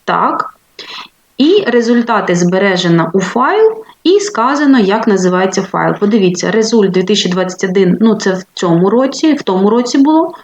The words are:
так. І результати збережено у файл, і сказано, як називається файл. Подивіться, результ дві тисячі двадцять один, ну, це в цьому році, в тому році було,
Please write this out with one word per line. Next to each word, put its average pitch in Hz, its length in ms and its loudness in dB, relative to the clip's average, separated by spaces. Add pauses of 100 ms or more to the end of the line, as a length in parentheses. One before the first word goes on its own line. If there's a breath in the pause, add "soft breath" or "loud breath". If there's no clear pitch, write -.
так. 202 500 -4 (840 loud breath)
І 359 300 2
результати 233 680 0
збережено 175 800 0
у 190 80 0
файл, 381 520 0 (300 loud breath)
і 381 160 2
сказано, 277 600 0
як 208 280 0
називається 190 540 0
файл. 165 380 -4
Подивіться, 185 520 0
результ 220 400 0
дві 180 120 0
тисячі 196 260 -2
двадцять 180 400 -4
один, 180 320 2
ну, 220 140 2
це 202 160 -2
в 185 120 -6 (100)
цьому 175 360 0
році, 269 440 0
в - 80 -4
тому 196 280 0
році 240 280 0
було, 311 360 2 (100)